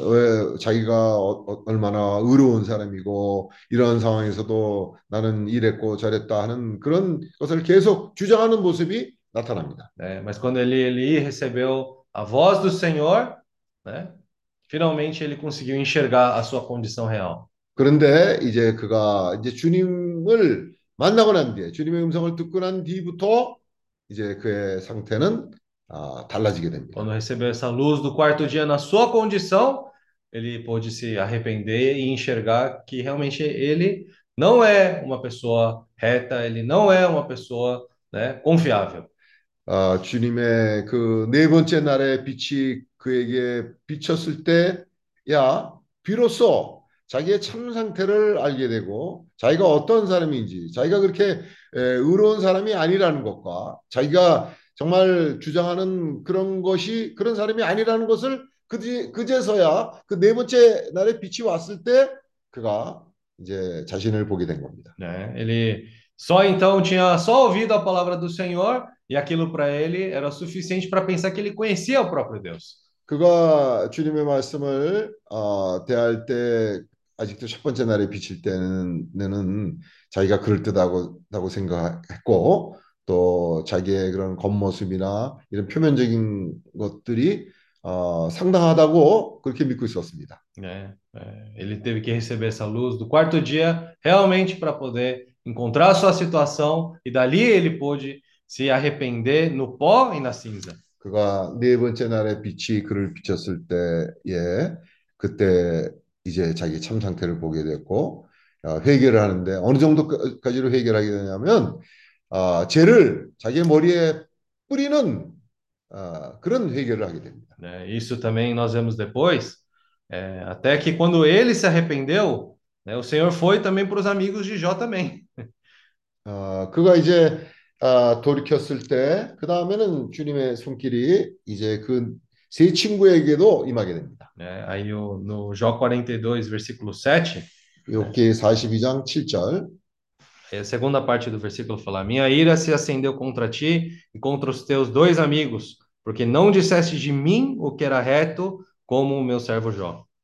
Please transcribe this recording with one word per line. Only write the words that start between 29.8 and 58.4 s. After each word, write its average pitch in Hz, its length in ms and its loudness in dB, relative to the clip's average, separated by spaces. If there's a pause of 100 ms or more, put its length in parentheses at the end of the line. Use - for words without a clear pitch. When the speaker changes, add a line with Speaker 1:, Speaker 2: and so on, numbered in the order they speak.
Speaker 2:
ele 117 320 -8
pôde 113 280 -4
se 113 260 -6
arrepender 113 800 -2
e 131 140 -2
enxergar 120 760 -2
que 127 140 -8
realmente 139 420 -4
ele 151 640 0 (300)
não 226 260 6
é 190 400 4
uma 131 180 -6
pessoa 117 640 -2 (120)
reta, 123 480 0
ele 113 180 -6
não 190 280 4
é 185 160 6
uma 151 200 -2
pessoa, 123 600 -6 (240)
né, 113 220 -4 (100)
confiável. 131 640 2 (600)
Speaker 1:
아, 95 380 2
주님의 117 800 0
그 113 460 0
네 156 180 6
번째 160 320 4
날의 135 440 0
빛이 135 560 -6 (160)
그에게 123 680 -2 (220)
비쳤을 156 560 -4
때야 165 1300 0 (300)
비로소 226 800 0 (240)
자기의 180 340 -2
참 233 320 -10
상태를 208 640 0
알게 131 300 -2
되고, 110 580 -6 (100)
자기가 160 300 4
어떤 208 400 4
사람인지, 117 680 -2
자기가 165 260 0
그렇게, 196 260 2
에, 190 140 -2 (360)
의로운 160 640 4
사람이 190 320 2
아니라는 170 500 2
것과, 95 540 -8 (120)
자기가 151 640 4 (240)
정말 175 640 2
주장하는 175 840 -4
그런 190 400 -4
것이 190 520 -2
그런 226 200 -2
사람이 214 260 -2
아니라는 220 460 0
것을 254 360 0 (240)